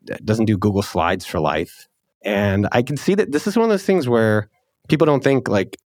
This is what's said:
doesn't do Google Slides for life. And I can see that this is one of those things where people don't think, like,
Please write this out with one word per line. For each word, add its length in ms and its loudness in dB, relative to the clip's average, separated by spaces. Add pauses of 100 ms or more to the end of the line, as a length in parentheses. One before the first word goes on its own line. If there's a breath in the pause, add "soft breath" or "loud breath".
(260)
doesn't 200 0
do 120 0
Google 240 0
Slides 440 -2
for 140 -6
life. 480 -4 (380)
And 480 0
I 80 2
can 160 -4
see 180 0
that 160 0
this 160 -2
is 80 -4
one 80 2
of 60 2
those 160 0
things 240 0
where 400 2 (400)
people 160 2
don't 180 2
think, 240 2
like, 300 -2 (180)